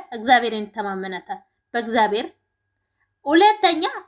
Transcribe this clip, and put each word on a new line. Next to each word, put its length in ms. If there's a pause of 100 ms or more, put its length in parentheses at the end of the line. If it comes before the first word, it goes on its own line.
(120)
እግዚአብሔርን 520
ይተማመናታል 760 (340)
በእግዚአብሔር። 540 (960)
ሁለተኛ 580 (240)